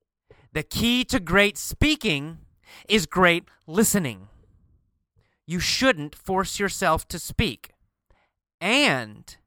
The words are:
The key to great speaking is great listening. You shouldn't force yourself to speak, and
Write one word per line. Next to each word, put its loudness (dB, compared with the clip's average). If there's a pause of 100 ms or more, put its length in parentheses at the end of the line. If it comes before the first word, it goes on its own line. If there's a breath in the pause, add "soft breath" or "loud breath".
(520 soft breath)
The -6
key 0
to 0
great 2
speaking -2 (500 loud breath)
is 2
great 2 (180)
listening. 0 (1200)
You -4
shouldn't 0
force -4
yourself 0
to -10
speak, -4 (920)
and -2 (100)